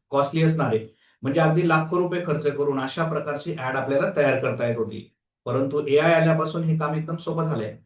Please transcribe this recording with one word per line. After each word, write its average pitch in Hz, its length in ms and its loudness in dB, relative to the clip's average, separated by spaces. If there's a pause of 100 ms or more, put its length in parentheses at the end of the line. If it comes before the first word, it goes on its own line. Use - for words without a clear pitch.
(100)
कॉस्टली 143 320 2
असणारे, 123 600 0 (200)
म्हणजे 147 180 0
अगदी 165 280 4
लाखो 160 300 2
रुपये 175 280 0
खर्च 147 200 -2
करून 139 340 0
अशा 135 240 -4
प्रकारची 151 540 -4
ॲड 131 180 -4
आपल्याला 135 400 0
तयार 135 220 4
करता 120 300 -2
येत 113 80 -2
होती. 104 380 -6 (300)
परंतु 135 440 -2
एआय 151 240 4
आल्यापासून 160 520 2
हे 160 140 2
काम 156 160 -2
एकदम 156 220 -4
सोपं 160 300 -4
झालंय. 107 400 -4